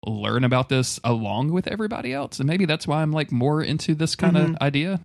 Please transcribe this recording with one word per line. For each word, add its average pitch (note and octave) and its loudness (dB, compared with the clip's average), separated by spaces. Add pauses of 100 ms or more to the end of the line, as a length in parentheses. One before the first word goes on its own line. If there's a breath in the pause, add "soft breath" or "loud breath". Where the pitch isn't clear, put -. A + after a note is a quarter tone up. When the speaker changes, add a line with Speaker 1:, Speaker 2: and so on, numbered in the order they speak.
Speaker 1:
learn G#2+ 0
about B2+ 2
this C3 0
along A#2 0
with F3+ -2
everybody G#3 -6
else, C#3 -8
and C3+ 0
maybe F3+ 2
that's D#3 0
why D#3 0
I'm, D3+ 0
like, D#3 -2
more C#3+ 2
into D#3+ 0
this D#3 0
kinda F3 4
Speaker 2:
Mm-hmm. D#3+ 0
Speaker 1:
idea. D3 0